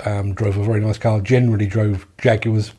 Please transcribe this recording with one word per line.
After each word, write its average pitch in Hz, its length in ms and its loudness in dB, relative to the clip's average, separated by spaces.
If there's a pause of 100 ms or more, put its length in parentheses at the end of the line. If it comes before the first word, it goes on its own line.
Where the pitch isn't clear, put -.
um, 101 280 -4
drove 101 220 -2
a 101 80 -2
very 107 160 0
nice 107 180 -2
car, 110 220 0
generally 113 460 2
drove 104 400 0 (120)
Jaguars, 110 500 0 (100)